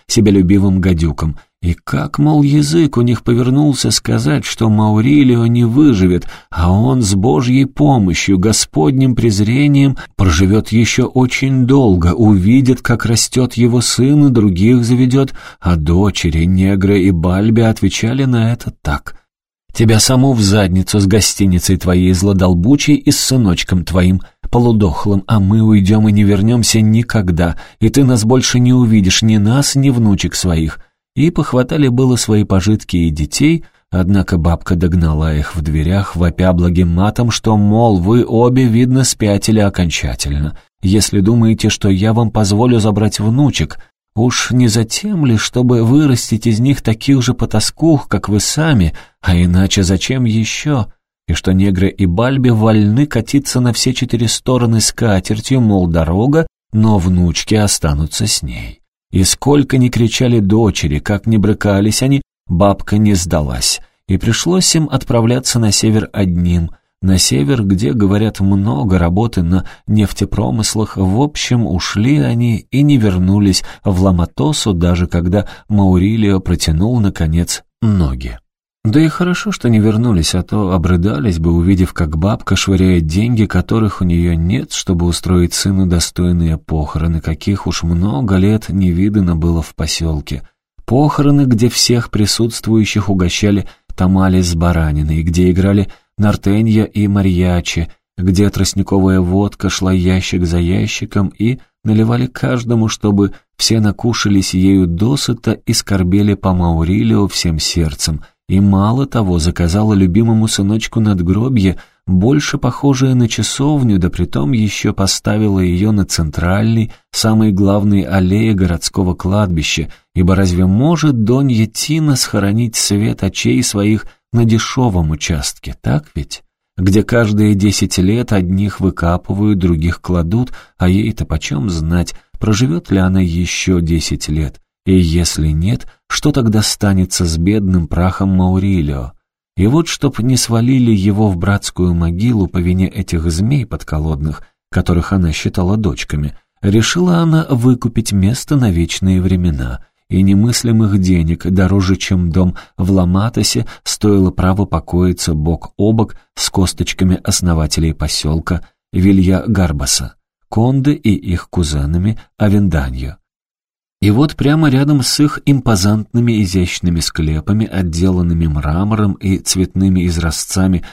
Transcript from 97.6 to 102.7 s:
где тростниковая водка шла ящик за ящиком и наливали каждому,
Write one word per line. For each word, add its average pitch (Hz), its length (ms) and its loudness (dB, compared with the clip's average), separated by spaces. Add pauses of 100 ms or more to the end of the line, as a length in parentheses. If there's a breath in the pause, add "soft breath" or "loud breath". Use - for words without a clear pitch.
где 95 320 2
тростниковая 95 720 0
водка 95 480 -2
шла 92 240 -2
ящик 92 520 -2
за 87 140 -2
ящиком 101 720 -2
и 120 300 -4 (260 soft breath)
наливали 113 420 0
каждому, 120 640 -2